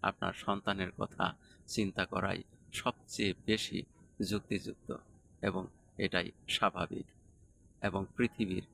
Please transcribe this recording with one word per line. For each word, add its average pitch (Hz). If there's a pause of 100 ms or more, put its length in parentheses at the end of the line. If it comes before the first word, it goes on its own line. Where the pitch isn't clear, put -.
আপনার 95 (120)
সন্তানের 98 (100)
কথা - (480)
চিন্তা 98
করাই 95 (320)
সবচেয়ে - (140)
বেশি - (520)
যুক্তিযুক্ত - (540)
এবং 92 (360)
এটাই 92 (200)
স্বাভাবিক - (760)
এবং 98 (160)
পৃথিবীর 101